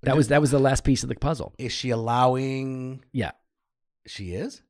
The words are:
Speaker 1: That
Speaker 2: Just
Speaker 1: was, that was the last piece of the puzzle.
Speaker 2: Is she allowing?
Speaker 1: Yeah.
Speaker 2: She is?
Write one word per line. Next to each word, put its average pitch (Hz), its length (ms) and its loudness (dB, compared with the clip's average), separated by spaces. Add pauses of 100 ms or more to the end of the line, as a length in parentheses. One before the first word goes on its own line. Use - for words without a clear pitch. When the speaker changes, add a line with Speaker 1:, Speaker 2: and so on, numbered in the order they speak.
Speaker 1:
That 135 80 0
Speaker 2:
Just 131 60 4
Speaker 1:
was, 135 120 4
that 143 120 4
was 139 120 2
the 143 80 4
last 135 240 2
piece 135 180 2
of 131 60 -6
the 120 80 -4
puzzle. 143 420 -4
Speaker 2:
Is 123 140 -8
she - 180 -4
allowing? 131 1120 0 (100)
Speaker 1:
Yeah. 117 200 -4 (760)
Speaker 2:
She 92 280 -10
is? 190 360 -10